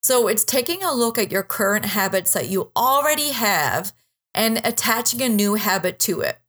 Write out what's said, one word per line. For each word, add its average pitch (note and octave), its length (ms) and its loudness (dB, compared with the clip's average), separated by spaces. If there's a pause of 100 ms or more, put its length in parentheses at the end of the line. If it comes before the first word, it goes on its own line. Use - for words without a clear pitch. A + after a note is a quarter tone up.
So B3 260 2
it's G#3+ 160 0
taking E4+ 400 -2
a E4+ 100 0
look A#3 240 0
at G3+ 140 -2
your G3 120 -2
current G#3 420 -2
habits F#3+ 480 0
that D3+ 160 -2
you F#3 260 -2
already C#4+ 560 2
have F#3 640 0 (420)
and A3 300 0
attaching A#3 560 0
a B3+ 80 0
new G#3 260 2
habit F#3+ 440 -2
to - 220 -2
it. - 280 -4